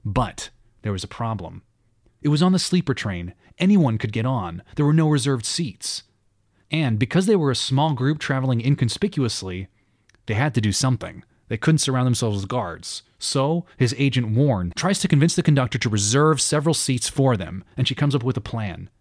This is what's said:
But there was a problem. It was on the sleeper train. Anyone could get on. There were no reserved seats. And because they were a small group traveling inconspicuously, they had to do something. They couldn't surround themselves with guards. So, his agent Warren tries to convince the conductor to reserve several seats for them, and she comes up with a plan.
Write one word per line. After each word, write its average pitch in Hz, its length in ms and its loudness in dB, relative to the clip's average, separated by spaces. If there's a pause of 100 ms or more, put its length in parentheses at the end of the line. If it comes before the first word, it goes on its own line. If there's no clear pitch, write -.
But 107 460 -4 (320)
there 107 100 -4
was 92 100 -6
a - 60 -14
problem. 95 540 -8 (580)
It 147 80 0
was 147 120 2
on 185 120 4
the 180 60 2
sleeper 175 340 0
train. 90 400 -6 (260)
Anyone 175 380 4
could 107 160 -4
get 113 120 -2
on. 95 380 -4 (140)
There 147 80 2
were 147 80 4
no 156 160 4
reserved 131 360 0
seats. - 580 -8 (680)
And 139 260 0
because 170 280 0
they 214 100 4
were 151 160 2
a 120 60 0
small 143 360 0
group 135 260 0
traveling 131 460 -2
inconspicuously, 117 1040 -2 (600)
they 113 80 -2
had 139 180 0
to 120 80 2
do 107 100 2
something. 104 540 -2 (220)
They 113 100 -6
couldn't 156 200 2
surround 127 300 0
themselves 110 340 0
with 98 80 -8
guards. 90 540 -8 (160)
So, 147 480 -2 (100)
his 127 220 2
agent 123 360 0
Warren 110 400 0
tries 185 260 0
to 185 60 -2
convince 156 280 4
the 175 80 0
conductor 135 340 2
to 117 120 -2
reserve 127 520 4
several 151 320 0
seats - 340 -2
for 131 300 2
them, 90 260 -8 (140)
and 127 100 2
she - 60 -2
comes 143 220 0
up 120 80 0
with 123 120 0
a 117 60 -4
plan. 98 480 -8 (120)